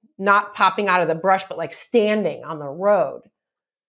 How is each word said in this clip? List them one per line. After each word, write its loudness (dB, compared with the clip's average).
not 2
popping 0
out 2
of -2
the 0
brush, 0
but, -12
like, -8
standing -2
on -12
the -12
road. 0